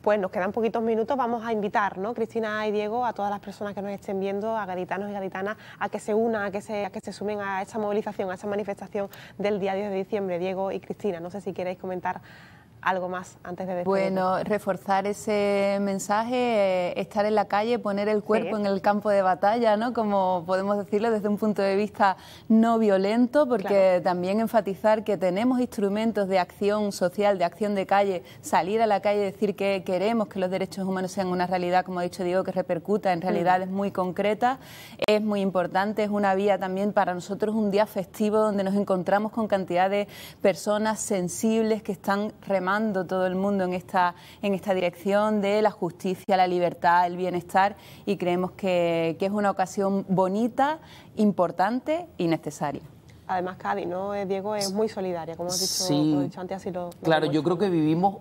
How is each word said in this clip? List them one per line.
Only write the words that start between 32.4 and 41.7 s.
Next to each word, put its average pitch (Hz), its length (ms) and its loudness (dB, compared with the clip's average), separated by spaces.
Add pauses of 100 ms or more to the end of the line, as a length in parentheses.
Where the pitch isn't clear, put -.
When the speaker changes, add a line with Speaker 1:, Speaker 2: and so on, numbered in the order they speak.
Speaker 2:
que 185 80 -6
repercuta 185 600 0
en 170 60 0
Speaker 1:
Mm. 165 40 -6
Speaker 2:
realidades 180 460 2
muy 196 220 -2
concretas, 208 680 -2 (500)
es 214 120 4
muy 208 200 0
importante, 190 640 0
es 202 60 -2
una 202 260 2
vía 202 240 2
también 190 320 -2
para 180 220 2
nosotros, 202 380 -4
un 214 200 0
día 208 140 4
festivo 208 520 -2
donde 208 240 2
nos 190 120 0
encontramos 196 580 0
con 220 160 -2
cantidad 190 420 2
de 202 160 0 (340)
personas 214 600 0
sensibles 220 840 0